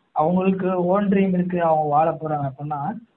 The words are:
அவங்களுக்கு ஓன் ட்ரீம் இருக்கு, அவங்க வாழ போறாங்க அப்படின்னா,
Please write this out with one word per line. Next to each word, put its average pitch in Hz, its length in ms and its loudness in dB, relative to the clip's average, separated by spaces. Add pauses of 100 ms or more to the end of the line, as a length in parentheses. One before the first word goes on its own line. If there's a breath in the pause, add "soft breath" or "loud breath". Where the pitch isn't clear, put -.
(120)
அவங்களுக்கு 185 680 0
ஓன் 190 260 2
ட்ரீம் 190 240 2
இருக்கு, 180 300 0
அவங்க 156 260 2
வாழ 156 220 2
போறாங்க 151 360 -4
அப்படின்னா, 147 520 -8 (180)